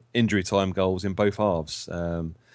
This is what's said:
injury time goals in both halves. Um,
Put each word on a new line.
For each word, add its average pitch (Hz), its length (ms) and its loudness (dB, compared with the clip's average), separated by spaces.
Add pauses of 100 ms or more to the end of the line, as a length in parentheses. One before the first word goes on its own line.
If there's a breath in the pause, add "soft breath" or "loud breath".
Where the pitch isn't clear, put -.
(140)
injury 104 280 4
time 98 300 2
goals 92 320 0
in 98 100 -2
both 101 220 2
halves. 87 560 -2
Um, 85 440 -4 (200 soft breath)